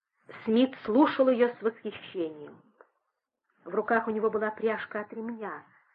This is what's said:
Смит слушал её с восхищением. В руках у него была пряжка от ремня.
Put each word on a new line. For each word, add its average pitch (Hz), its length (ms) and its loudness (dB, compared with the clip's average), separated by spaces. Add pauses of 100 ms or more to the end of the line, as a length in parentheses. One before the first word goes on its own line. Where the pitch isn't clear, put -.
(440)
Смит 240 300 4 (100)
слушал 262 460 4
её 240 200 4
с - 120 -10
восхищением. 165 1000 -8 (1040)
В 175 100 -10
руках 226 340 2
у 220 40 -2
него 214 200 0
была 214 180 -2
пряжка 214 520 -4
от 202 120 -14
ремня. 220 500 -10 (320)